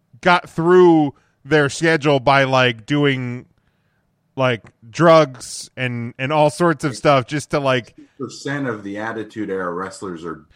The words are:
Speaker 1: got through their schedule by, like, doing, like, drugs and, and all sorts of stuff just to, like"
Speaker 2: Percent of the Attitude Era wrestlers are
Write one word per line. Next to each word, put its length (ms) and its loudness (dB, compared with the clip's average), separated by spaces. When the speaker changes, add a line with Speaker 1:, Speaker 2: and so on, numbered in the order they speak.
Speaker 1:
got 260 2
through 640 4
their 240 2
schedule 500 0
by, 260 2
like, 420 0
doing, 580 -2
like, 260 -2
drugs 880 2
and, 420 -6
and 140 -4
all 180 4
sorts 340 -2
of 120 -4
stuff 300 2
just 240 -8
to, 100 -2
like" 340 -2
Speaker 2:
Percent 500 -8
of 160 -8
the 140 -10
Attitude 520 -8
Era 220 -6
wrestlers 520 -10
are 320 -12